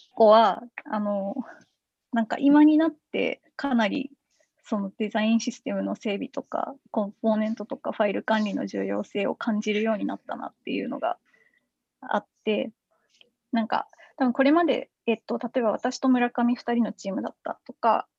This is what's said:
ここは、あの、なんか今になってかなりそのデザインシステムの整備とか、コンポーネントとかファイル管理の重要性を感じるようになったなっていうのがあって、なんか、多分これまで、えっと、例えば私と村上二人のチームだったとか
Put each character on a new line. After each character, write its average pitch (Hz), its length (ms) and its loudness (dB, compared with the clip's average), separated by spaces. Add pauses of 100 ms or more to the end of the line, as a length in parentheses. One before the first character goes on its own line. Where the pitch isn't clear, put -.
(120)
こ - 140 4
こ - 20 10
は、 214 340 6 (240)
あ 214 140 -4
の、 202 360 -4 (760)
な 233 100 0
ん - 40 -2
か - 120 -6
今 285 240 8
に 302 140 8
な 330 120 2
っ 320 60 -8 (160)
て - 300 -4 (140)
か 277 180 -4
な 226 140 2
り - 240 -4 (520)
そ 214 160 -4
の 196 200 -6
デ 214 100 -2
ザ 202 120 -2
イ 220 120 2
ン 226 60 2
シ 240 120 -4
ス - 120 -20
テ 202 100 -6
ム 196 80 -4
の 196 140 -4
整 202 200 -6
備 196 120 -8
と - 160 -10
か、 - 320 -6 (160)
コ 208 160 -2
ン 202 120 -14
ポ 220 120 0
ー 214 60 0
ネ 214 120 -2
ン 226 60 -4
ト 214 100 -10
と - 120 -10
か - 160 -6
フ - 100 -2
ァ 202 80 0
イ - 20 -4
ル 202 80 -4
管 220 220 0
理 202 100 -4
の 196 140 -4
重 196 180 -4
要 202 180 -4
性 202 220 -4
を 214 80 -2
感 214 260 -4
じ 214 140 -2
る 208 80 0
よ 220 140 0
う - 20 -6
に 196 80 -4
な 196 100 -4
っ - 100 -18
た - 100 -8
な - 140 -12
っ - 40 -16 (120)
て - 60 -6
い 98 140 -4
う - 20 -8
の - 120 -8
が - 180 -4 (840)
あ - 180 -4
っ - 80 -8 (180)
て、 214 260 -2 (800)
な 226 120 0
ん 220 40 -6
か、 - 200 -2 (300)
多 269 80 2
分 240 80 2
こ 277 100 0
れ 277 80 6
ま 339 140 4
で、 - 260 -2 (160)
え 233 60 2
っ 220 120 -2
と、 240 140 -6
例 240 160 -8
え 262 60 0
ば 220 100 2
私 - 260 -4
と 269 120 0
村 247 200 4
上 240 240 0
二 240 220 -4
人 233 80 2
の - 100 -2
チ - 180 -8
ー 190 40 -6
ム 302 80 -4
だ 226 60 -8
っ - 140 -14
た - 220 -8
と - 80 -18
か - 340 0 (120)